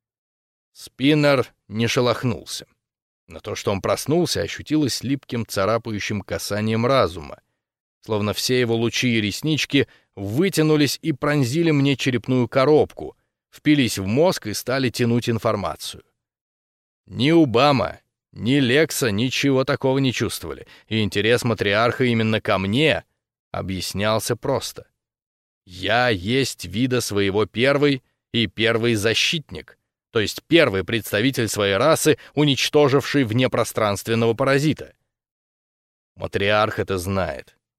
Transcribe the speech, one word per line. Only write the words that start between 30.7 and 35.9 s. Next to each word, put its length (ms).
представитель 640
своей 280
расы, 420
уничтоживший 880
внепространственного 1120
паразита. 600